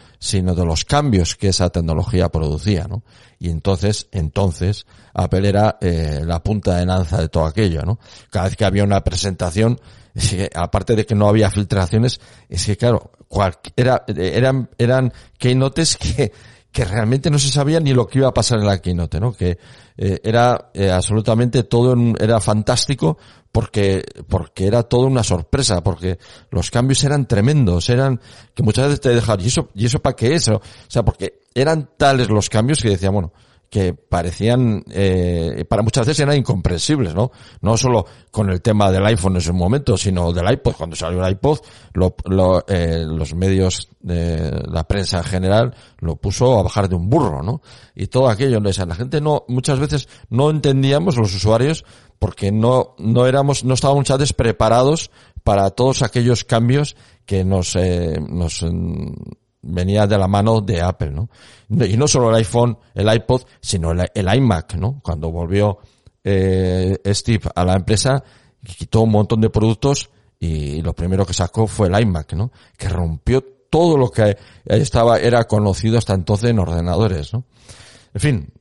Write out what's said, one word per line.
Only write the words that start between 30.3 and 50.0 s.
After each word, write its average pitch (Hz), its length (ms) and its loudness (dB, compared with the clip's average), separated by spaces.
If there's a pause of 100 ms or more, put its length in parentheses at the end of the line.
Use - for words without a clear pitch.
es?". 170 140 0
O 107 120 2 (280)
sea, 117 180 -2
porque - 340 -4 (140)
eran 147 420 0
tales 135 320 2
los 104 220 0
cambios 120 320 0
que 113 80 2
decía, 95 180 0
bueno, 95 240 -2 (380)
que 92 240 0
parecían, 104 960 -2
eh, 87 800 0
para 110 140 0
muchas 113 240 0
veces 151 140 0
eran 143 160 2
incomprensibles, 98 800 0
¿no? 113 180 0 (300)
No 113 160 2
solo 120 260 2 (260)
con 101 200 -2
el 90 100 -2
tema 104 320 2
del 95 140 2
iPhone 98 300 2
en 90 40 0
su 85 140 -2
momento, 95 420 0
sino 87 380 0
del 87 180 0
iPod. 135 220 -2
Cuando 82 200 -10
salió 90 300 -4
el 92 80 0
iPod, 143 260 0 (360)
lo, 90 200 2 (120)
lo, 92 420 2
eh, 82 380 -2
los 78 280 -6
medios, 92 540 0 (180)
eh, 85 440 -2 (180)
la 80 180 -4
prensa 95 320 -2
en 85 60 -4
general, 101 500 0 (240)
lo - 180 -6
puso 120 420 2
a 95 40 2
bajar 98 280 -2
de 92 40 -2
un 87 140 -2
burro, 104 340 0
¿no? 120 180 -6 (340)
Y 98 140 -8
todo 131 200 2
aquello, 113 320 0
¿no? 101 80 0
O 95 40 0
sea, 92 140 -4
la 82 80 -6
gente 131 260 -4
no, 151 280 -2
muchas 131 320 0
veces 147 280 -4 (200)